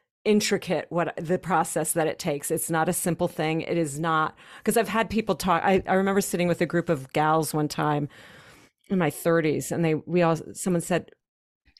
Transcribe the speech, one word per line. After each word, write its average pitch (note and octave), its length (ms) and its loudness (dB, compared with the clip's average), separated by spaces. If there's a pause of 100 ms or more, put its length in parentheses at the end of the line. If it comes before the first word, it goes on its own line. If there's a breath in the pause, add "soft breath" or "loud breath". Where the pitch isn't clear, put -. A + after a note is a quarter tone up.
(240 soft breath)
intricate, G#3 680 2
what E3+ 260 -2
the F3+ 220 -2
process E3 540 0
that D#3 160 0
it - 100 -4
takes. D3 320 -4
It's D#3+ 200 -2
not D#3+ 180 2
a F3 40 2
simple E3+ 360 -2
thing. D#3+ 320 -2
It E3+ 180 -2
is D3 220 -2
not, D#3+ 360 0 (280 loud breath)
'cause G#3+ 120 0
I've G#3+ 120 2
had G#3+ 200 0
people G3+ 280 -2
talk, F3+ 280 2
I, F#3+ 220 4
I - 80 2
remember G3 260 2
sitting F3 280 0
with E3+ 120 0
a F3 60 2
group E3+ 220 -2
of C3+ 240 -2
gals D#3 420 2
one D3+ 140 0
time D3 400 0 (800 loud breath)
in G3 100 0
my D#3 120 2
thirties, D#3 600 0
and E3+ 120 0
they, D#3+ 100 2
we F3 280 0
all, E3 140 4 (180)
someone F3 280 0
said, E3+ 280 -2 (680)